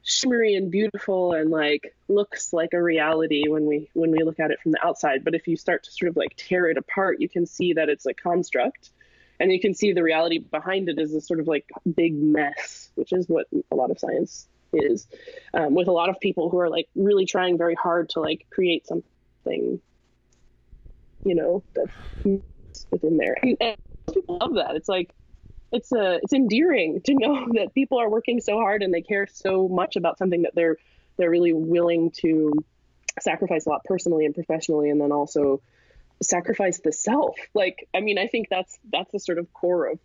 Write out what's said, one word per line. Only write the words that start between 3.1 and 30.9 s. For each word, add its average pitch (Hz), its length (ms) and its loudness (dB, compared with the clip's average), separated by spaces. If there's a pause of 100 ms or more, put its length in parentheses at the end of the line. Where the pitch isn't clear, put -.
when 151 180 2
we, 151 280 -2
when 165 180 2
we 160 100 2
look 160 160 -2
at 156 140 0
it - 80 -4
from 160 100 -2
the 156 160 0
outside. 143 380 -2
But 165 100 0
if - 140 -4
you 165 80 0
start - 260 -4
to - 80 -20
sort 175 200 -2
of, 175 60 -4
like, - 200 -2
tear 180 300 0
it 165 120 2
apart, - 420 -2
you 175 80 0
can 175 160 -2
see 175 280 -2
that 156 160 2
it's 143 180 -2
a 127 80 -2
construct, - 760 -2 (500)
and 185 120 4
you 180 80 2
can 196 140 2
see 208 180 2
the 175 120 2
reality 165 340 2
behind 185 500 -4
it 156 120 -4
is 151 120 -2
a 156 80 -2
sort 165 200 -4
of, 151 80 -2
like, 147 180 -2 (260)
big 165 220 2
mess, 151 800 -2
which - 180 -4
is 180 160 -2
what 165 200 0 (240)
a - 20 0
lot 127 160 0
of - 80 -4
science - 480 -4 (260)
is, - 360 0 (440)
um, 151 220 2
with 175 140 4
a 185 40 4
lot 170 160 2
of 190 120 -4
people 180 280 -2
who 175 120 0
are, 170 100 2
like, 160 240 -4
really 196 320 4
trying 180 320 0
very 170 160 2
hard 170 360 0
to, 165 100 -2
like, 156 300 -4
create 180 360 0
something, - 960 -6 (1400)
you 190 100 2
know, 175 280 0 (120)
that's - 160 -2 (1000)
within 165 260 0
there. - 260 0
And, 247 180 2
and 220 160 -2 (380)
people 359 260 -2
love 339 140 -2
that. 147 220 -2
It's 160 120 -6
like, 185 240 -2 (600)
it's 240 200 -4
a, 190 300 2
it's 202 100 -2
endearing 233 680 2
to 277 120 2
know 269 340 2
<laughs> 233 60 0
that 202 200 0
people 262 240 2
are 233 100 2
working 233 320 0
so 208 180 0
hard 208 240 0
and 185 120 0
they 170 80 -2
care 202 240 -2
so 190 420 0
much 180 280 -2
about 170 220 0
something 175 240 2
that - 120 0
they're, 165 220 2 (400)